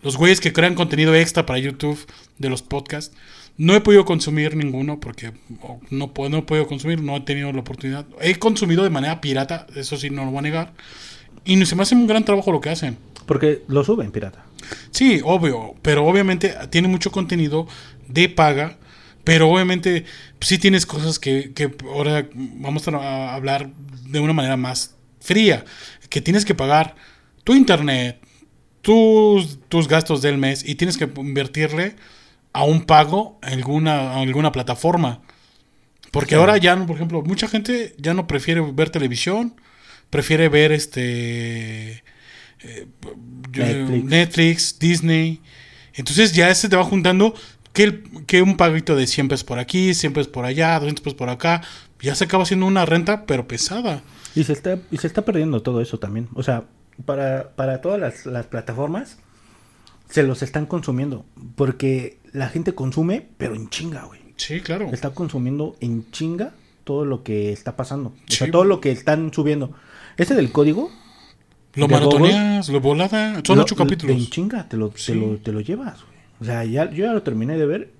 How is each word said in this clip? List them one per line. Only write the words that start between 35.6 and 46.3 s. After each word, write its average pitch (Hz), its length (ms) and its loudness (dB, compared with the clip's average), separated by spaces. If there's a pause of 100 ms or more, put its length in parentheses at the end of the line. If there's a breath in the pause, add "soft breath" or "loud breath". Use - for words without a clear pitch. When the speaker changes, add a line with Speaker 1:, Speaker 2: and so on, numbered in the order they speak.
Speaker 1:
Porque 135 200 -2
Speaker 2:
Sí. 151 60 2
Speaker 1:
ahora 190 200 6
ya 180 200 4
no, 190 100 -4
por 165 100 -6
ejemplo, 165 260 -4
mucha 185 260 -4
gente 226 500 -4
ya 160 160 -2
no 180 120 -2
prefiere 165 340 -2
ver 151 300 -2
televisión, 175 640 -2 (560 soft breath)
prefiere 156 380 2
ver, 151 240 6
este, 117 1300 -6 (600 soft breath)
eh, - 240 -18 (680)
yo, 127 120 -2
Speaker 2:
Netflix. 131 400 -2
Speaker 1:
Netflix, 165 760 0
Disney. 165 600 0 (540 soft breath)
Entonces 160 380 2